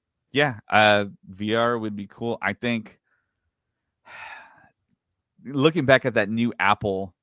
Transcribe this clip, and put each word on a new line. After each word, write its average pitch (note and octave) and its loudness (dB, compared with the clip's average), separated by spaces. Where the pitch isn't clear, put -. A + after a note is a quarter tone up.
yeah, C#3 0
uh, G#2 6
V G#2 -4
R A#2 0
would A2 -6
be G2+ -10
cool. A#2 -8
I G2 -4
think A#2 -8
<sighs> - -20
looking C#3+ 0
back C3 4
at A2+ -4
that G#2 0
new A#2 0
Apple G2 -2